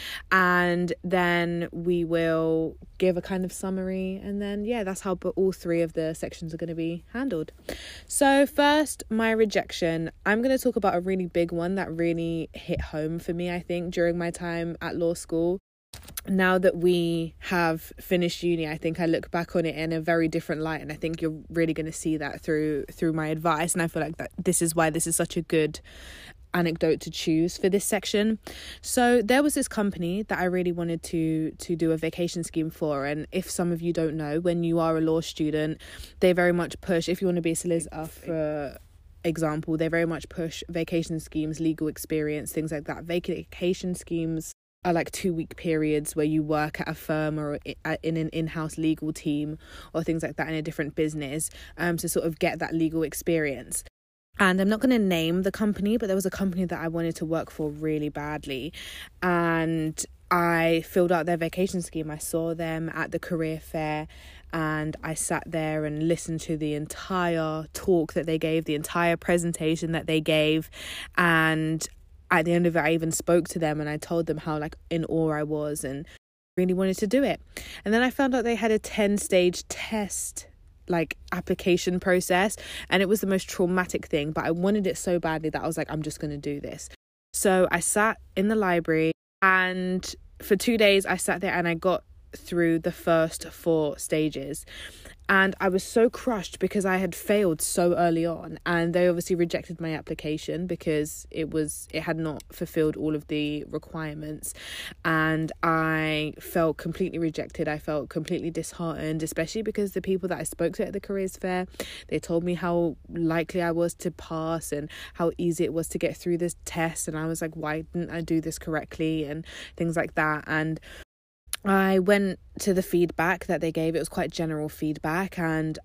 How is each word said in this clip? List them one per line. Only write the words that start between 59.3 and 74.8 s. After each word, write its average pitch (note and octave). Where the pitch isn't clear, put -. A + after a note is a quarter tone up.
I E3+
filled F3+
out E3
their F3
vacation F3+
scheme. D#3
I D3+
saw E3
them D#3+
at D#3+
the E3+
career D#3+
fair, D#3
and D#3
I D#3+
sat -
there D#3
and D3+
listened E3
to D#3+
the D3+
entire D#3+
talk E3+
that D#3
they D#3+
gave, D#3+
the D3+
entire E3+
presentation E3
that E3
they D#3+
gave. D#3
And D#3+
at F3
the E3+
end F3
of E3
it, E3
I D3+
even D#3+
spoke E3+
to -
them, D3+
and D3+
I D3+
told E3+
them D#3+
how, D#3
like, D3+